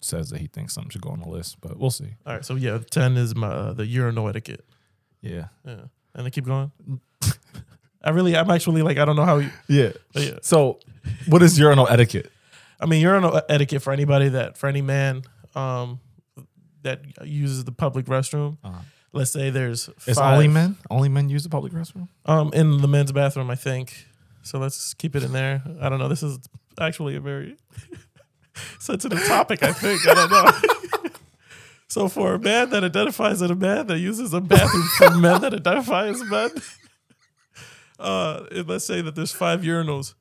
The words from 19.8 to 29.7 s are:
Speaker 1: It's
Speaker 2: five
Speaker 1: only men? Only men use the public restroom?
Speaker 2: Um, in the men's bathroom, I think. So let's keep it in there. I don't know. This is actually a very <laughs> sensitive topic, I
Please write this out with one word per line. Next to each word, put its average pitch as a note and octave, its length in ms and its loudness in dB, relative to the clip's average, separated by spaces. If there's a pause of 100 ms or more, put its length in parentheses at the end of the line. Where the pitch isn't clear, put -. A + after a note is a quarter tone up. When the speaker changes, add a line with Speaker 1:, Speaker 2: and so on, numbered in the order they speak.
Speaker 1:
It's B2+ 120 2
Speaker 2:
five C3+ 160 4
Speaker 1:
only D3 140 8
men? E3+ 280 2 (140)
Only C3+ 200 2
men C#3 180 0
use C#3+ 140 -2
the E3 80 -10
public C#3+ 240 -6
restroom? E3+ 340 -10 (160)
Speaker 2:
Um, D3+ 300 2
in D#3 260 4
the C#3+ 80 2
men's C#3+ 240 2
bathroom, C3+ 380 -2
I B2 60 -4
think. B2+ 500 -8 (360)
So - 180 -10
let's - 340 -8
keep C#3+ 220 -8
it C3+ 80 -2
in B2+ 80 -6
there. C3+ 280 -2 (200)
I C#3 80 -4
don't C3+ 100 -2
know. C3 80 -2
This C#3 160 -4
is C#3 160 -6 (420)
actually D#3 360 -6
a C#3+ 40 -10
very C#3 360 -12 (640)
<laughs> - 600 -20
sensitive G3+ 480 -6
topic, - 380 2
I - 80 2